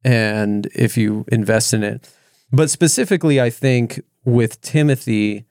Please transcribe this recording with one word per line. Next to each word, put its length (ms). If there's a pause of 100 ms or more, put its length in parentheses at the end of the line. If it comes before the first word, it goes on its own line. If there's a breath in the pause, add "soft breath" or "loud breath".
And 720
if 220
you 340
invest 420
in 100
it. 240 (440 soft breath)
But 180
specifically, 720
I 80
think 520 (220)
with 380
Timothy 880